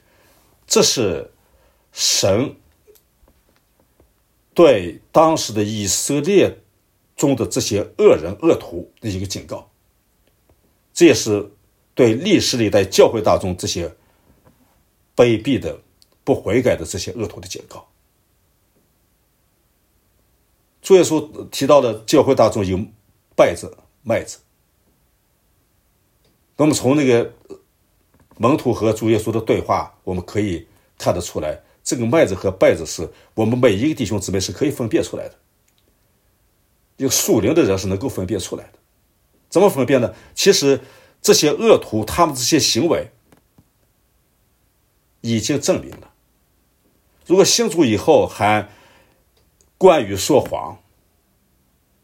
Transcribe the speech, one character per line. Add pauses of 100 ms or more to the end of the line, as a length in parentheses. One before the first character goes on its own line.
(680)
这
是 (640)
神 (2000)
对 (120)
当
时
的
以
色
列 (580)
中
的
这
些 (160)
恶
人、
恶
徒
的
一
个
警
告， (1200)
这
也
是 (420)
对
历
史
历
代
教
会
当
中
这
些 (1200)
卑
鄙
的、 (440)
不
悔
改
的
这
些
恶
徒
的
警
告。 (3000)
主
耶
稣
提
到
的
教
会
当
中
有 (600)
稗
子、 (240)
麦
子。 (2250)
那
么
从
那
个 (1040)
门
徒
和
主
耶
稣
的
对
话，
我
们
可
以 (320)
看
得
出
来， (220)
这
个
麦
子
和
稗
子
是 (260)
我
们
每
一
个
弟
兄
姊
妹
是
可
以
分
辨
出
来
的。 (1600)
一
个
属
灵
的
人
是
能
够
分
辨
出
来
的。 (760)
怎
么
分
辨
呢？ (220)
其
实 (400)
这
些
恶
徒，
他
们
这
些
行
为 (2000)
已
经
证
明
了， (1120)
如
果
信
主
以
后
还 (1120)
惯
于
说
谎， (1200)